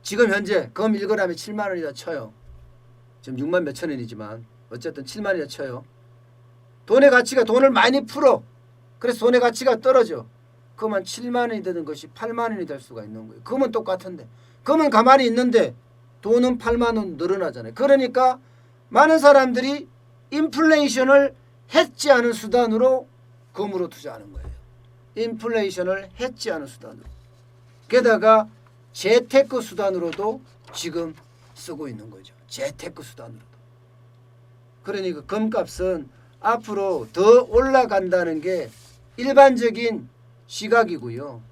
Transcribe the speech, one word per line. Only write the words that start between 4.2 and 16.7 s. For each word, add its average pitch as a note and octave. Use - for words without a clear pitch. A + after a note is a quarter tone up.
어쨌든 C3+
칠만 G3+
원이다 D#3
쳐요. B2+
돈의 C4+
가치가 B3
돈을 B3+
많이 B3
풀어. C#4
그래서 A#3+
돈의 B3
가치가 A#3+
떨어져. A3+
그러면 G#3
칠만 A#3+
원이 G#3+
되는 E3+
것이 D3
팔만 A#3
원이 F#3
될 C#3
수가 A2+
있는 A2
거예요. -
금은 B3+
똑같은데. F#3+
금은 D4+
가만히 B3+
있는데 A3+
돈은 B3
팔만 A#3